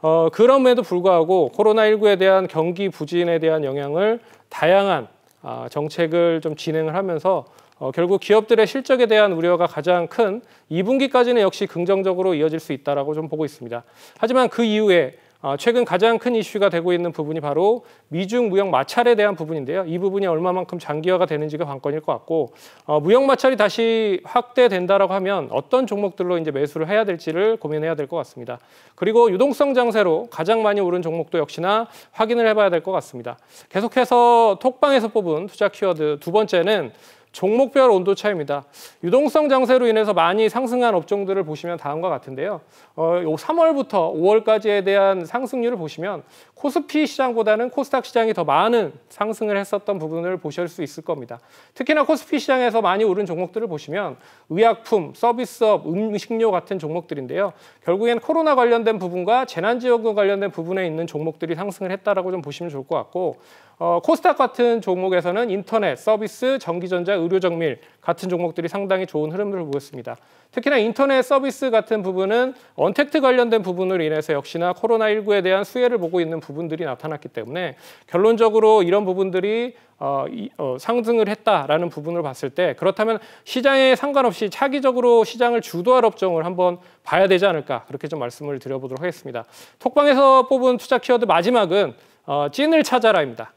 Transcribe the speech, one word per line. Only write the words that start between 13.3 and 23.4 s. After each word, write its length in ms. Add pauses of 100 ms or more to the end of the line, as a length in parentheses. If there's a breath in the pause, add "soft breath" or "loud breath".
있습니다. 380 (340 loud breath)
하지만 320
그 140
이후에, 540 (260 soft breath)
어, 140
최근 280
가장 320
큰 180
이슈가 340
되고 240
있는 180
부분이 300
바로 440 (220 soft breath)
미중 420
무역 200
마찰에 440
대한 220
부분인데요. 500
이 140
부분이 260
얼마만큼 540
장기화가 480
되는지가 380
관건일 340
것 140
같고, 400 (320 loud breath)
어, 160
무역 240
마찰이 320